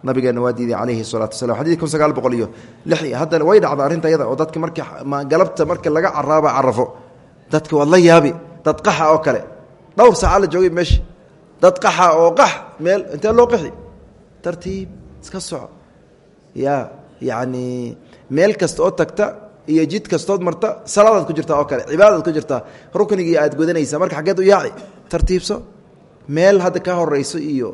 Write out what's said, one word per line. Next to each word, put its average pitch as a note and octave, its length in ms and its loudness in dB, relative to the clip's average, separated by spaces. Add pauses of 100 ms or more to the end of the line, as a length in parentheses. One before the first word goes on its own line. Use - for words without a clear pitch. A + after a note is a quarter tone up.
nabigeena B2+ 360 0
waa B2 120 0
diiday, A#2 220 -4
alayhi A2+ 300 -4
salaatu A2 300 -6
wasalaam. A#2+ 240 -4
Xadiidka E3 220 -2
kun D#3+ 80 -4
sagaal D3+ 260 0
boqol B2 200 -2
iyo A2+ 120 -2 (400)
lix, D#3+ 140 0 (180)
haddana D#3 260 -2
way G3+ 160 6
dhacdaa C#3+ 260 -2
arrinta D#3+ 220 -2
iyada D#3 200 2
oo B2+ 80 -2
dadka D#3 240 -4
markii E3 240 -8 (200)
ma-, C#3 200 -6
galabta D#3+ 420 0
marka D3+ 240 -4
laga D#3+ 220 0
carraaba D3+ 420 0
Carafo, B2+ 300 0 (680)
dadka D#3 260 -2
waa C#3+ 100 2
la F3+ 120 6
yaabi, E3 340 6 (320)
dad D3+ 160 0
qaxa E3 320 0
oo - 60 4
kale. C#3 220 -2 (560)
Dhowr A3 180 8
saaca F#3 240 2
la G3 80 2
joogay F3 240 2
meesha. E3+ 300 0 (600)
Dad F3+ 200 6
qaxa F3 320 4
oo E3 240 6
qax, G#3 140 4 (280)
meel F#3 200 0 (140)
intee G#3 180 -2
loo A#3+ 140 6
qaxi? G3+ 240 -2 (720)
Tartiib, F#3 460 -8 (320)
iska - 200 -14
soco. D3 280 -12 (880)
Ya, C#3 220 -2 (440)
yacni, B2 760 -8 (340)
meel F3+ 260 2
kasta D#3+ 260 -2
oo F#3 80 2
tagta F3+ 360 -2 (400)
iyo D#3+ 180 2
jid G3+ 240 -6
kastood F#3 340 -2
marta, F3 260 -2 (160)
salaadaad G#3 420 4
ku D#3+ 80 -8
jirtaa D#3 240 -2
oo D3 60 0
kale, C3+ 260 -4
cibaadaad F3+ 340 4
ku E3+ 60 -2
jirtaa, D3 300 -4 (340)
ruknigii F#3 420 0
aad D3 200 2
gudanaysaa. D#3 420 -2
Marka F3 180 -2
xaggeed F3 220 -2
u F#3+ 40 0
yaaci? F#3 280 4 (380)
Tartiibso. F3+ 480 -2 (720)
Meel F3+ 320 4
hadda F3 200 -2
ka F3+ 140 -6
horrayso D#3 440 -2
iyo C#3 360 -4